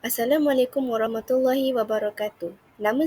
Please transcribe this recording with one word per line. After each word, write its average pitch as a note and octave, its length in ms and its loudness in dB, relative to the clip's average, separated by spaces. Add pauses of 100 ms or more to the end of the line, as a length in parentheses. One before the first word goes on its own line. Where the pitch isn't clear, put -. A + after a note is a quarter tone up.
Assalamualaikum C4 800 0
warahmatullahi B3+ 880 0
wabarakatuh. G#3 800 -4 (240)
Nama A3+ 280 0